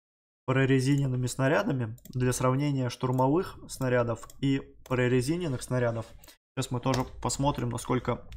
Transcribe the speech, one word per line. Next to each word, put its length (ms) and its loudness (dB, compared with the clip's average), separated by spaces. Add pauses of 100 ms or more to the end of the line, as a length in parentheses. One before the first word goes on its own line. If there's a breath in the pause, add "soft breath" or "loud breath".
(480)
прорезиненными 800 4
снарядами. 680 0 (120)
Для 240 0
сравнения 560 0
штурмовых 680 0 (120)
снарядов 580 0 (140)
и 200 2 (260)
прорезиненных 760 0
снарядов. 440 -2 (520 loud breath)
Сейчас 120 -2
мы 120 -4
тоже 240 0 (160)
посмотрим, 480 -2
насколько 680 -2